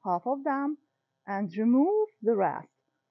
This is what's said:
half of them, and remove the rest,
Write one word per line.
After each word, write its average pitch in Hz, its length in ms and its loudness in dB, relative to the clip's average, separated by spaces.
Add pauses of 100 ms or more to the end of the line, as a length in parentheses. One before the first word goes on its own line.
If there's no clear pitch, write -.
half 180 220 -2
of 269 180 -4
them, 285 340 -2 (500)
and 196 300 -6
remove 294 500 4 (140)
the 226 140 2
rest, 185 320 -2 (440)